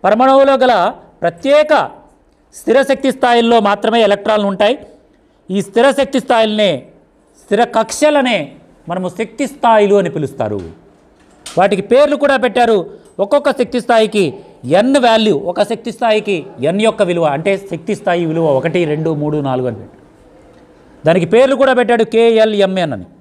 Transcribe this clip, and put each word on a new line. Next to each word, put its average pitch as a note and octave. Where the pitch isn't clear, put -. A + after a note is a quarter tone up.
పరమాణువులో C4+
గల B3
ప్రత్యేక C#4+
స్థిర A#3
శక్తి C4+
స్థాయిల్లో A#3
మాత్రమే G#3
ఎలక్ట్రాన్లు G3+
ఉంటాయి. G#3
ఈ F#3+
స్థిర A#3+
శక్తి C4+
స్థాయిలనే, G#3+
స్థిర G#3
కక్షలనే B3+
మనము F3+
శక్తి G#3+
స్థాయిలు G#3
అని F3
పిలుస్తారు. A2
వాటికి F#3+
పేర్లు C#4+
కూడా C#4
పెట్టారు. A#3
ఒక్కొక్క C#4+
శక్తి B3
స్థాయికి A3
ఎన్ C4
వాల్యూ, A3
ఒక F3+
శక్తి A3+
స్థాయికి G#3+
ఎన్ G3
యొక్క G#3
విలువ, E3+
అంటే E3
శక్తి F3
స్థాయి F3
విలువ E3
ఒకటి, E3
రెండు, D#3
మూడు, D3
నాలుగు B2+
అని G#2
పెట్టాడు. -
దానికి E3+
పేర్లు C4
కూడా C4+
పెట్టాడు, A#3
కేఎల్ఎంఎన్ G#3
అని. F2+